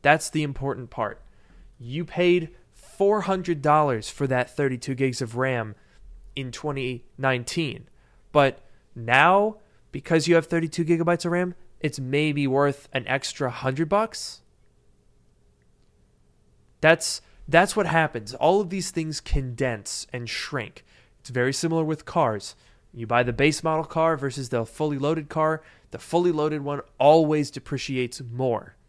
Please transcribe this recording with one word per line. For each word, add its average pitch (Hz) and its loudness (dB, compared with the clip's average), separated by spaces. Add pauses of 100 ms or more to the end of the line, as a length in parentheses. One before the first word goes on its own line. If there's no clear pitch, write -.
That's 160 4
the 156 -2
important 135 -6
part. 110 -6 (560)
You 131 -8
paid 175 0 (200)
four 202 0
hundred 175 -2
dollars 147 2
for - -4
that 127 0
thirty-two 135 -2
gigs 131 -2
of 113 -8
ram 120 -2 (640)
in 131 -8
twenty 131 -6 (100)
nineteen. 131 -4 (420)
But 139 4 (340)
now, 165 4 (360)
because 165 0
you 170 6
have 165 4
thirty-two 165 -2
gigabytes 165 0
of 170 -2
ram, 180 -2 (260)
it's 147 -4
maybe 143 0
worth 139 0
an 123 -4
extra 135 -4
hundred 131 -4
bucks. - -4 (2500)
That's, 165 4 (260)
that's 165 4
what 202 0
happens. 139 -2
All 175 4
of 190 -4
these 185 -6
things 156 -6
condense 123 -4
and 120 -8
shrink. - -8 (360)
It's - -20
very 127 0
similar 165 0
with 156 -4
cars. 117 -2 (380)
You 113 -10
buy 120 2
the 120 0
base 147 2
model 156 0
car 160 0
versus 131 -6
the 117 0
fully 147 -2
loaded 151 -2
car. 156 0 (300)
The - -12
fully 175 0
loaded 151 0
one 143 -6 (160)
always 151 6
depreciates 131 -6
more 120 -4 (120)